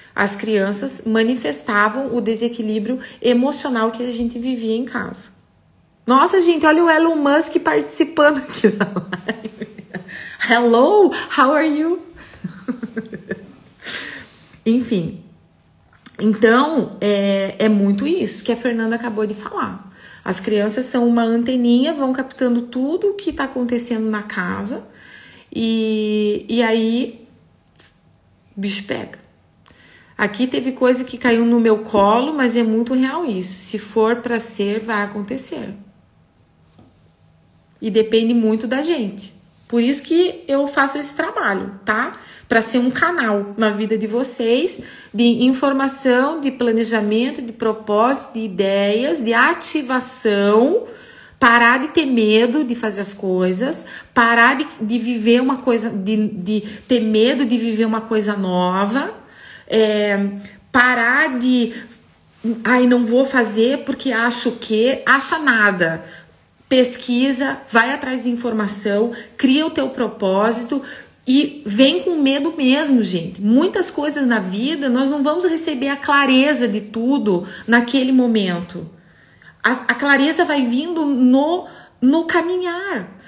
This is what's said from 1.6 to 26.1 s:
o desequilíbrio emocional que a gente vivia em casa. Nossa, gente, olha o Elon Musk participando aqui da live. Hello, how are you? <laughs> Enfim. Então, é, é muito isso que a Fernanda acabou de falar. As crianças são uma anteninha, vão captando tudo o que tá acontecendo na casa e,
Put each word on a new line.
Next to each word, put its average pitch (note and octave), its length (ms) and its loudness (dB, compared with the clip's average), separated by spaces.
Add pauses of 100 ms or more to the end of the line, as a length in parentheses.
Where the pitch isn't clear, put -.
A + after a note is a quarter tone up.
o A#3+ 40 0
desequilíbrio A3 800 -2 (220)
emocional B3 720 0
que A#3 120 -8
a B3 60 -6
gente A#3 280 -4
vivia A#3 380 -4
em A#3+ 80 -2
casa. - 480 -10 (760)
Nossa, F4 360 4
gente, E4 240 4
olha D#4 180 4
o E4+ 60 4
Elon D#4+ 260 4
Musk D4 440 2
participando D4 800 0
aqui - 280 -2
da G3+ 180 0
live. - 920 -10 (720)
Hello, B3 640 6 (240)
how C4+ 180 4
are D#4 140 2
you? D#4+ 380 -2 (1300)
<laughs> - 1300 -10
Enfim. A3+ 580 0 (960)
Então, A#3 840 2
é, G3 560 0
é A3 120 2
muito G3+ 360 2
isso D4+ 380 -2
que - 80 -2
a A3+ 60 0
Fernanda A3+ 380 -2
acabou A3 300 -4
de G#3+ 80 -4
falar. G#3 580 -10 (320)
As F#3+ 160 -4
crianças G#3+ 460 0
são B3 220 0
uma A#3 160 4
anteninha, A#3+ 680 2
vão C#4 200 -2
captando B3+ 500 -2
tudo D4 460 -2
o G4 60 -4
que E4 180 -6
tá C#4+ 120 -4
acontecendo A#3+ 640 -2
na G#3+ 120 -2
casa G3+ 680 -6 (640)
e, G#3+ 960 0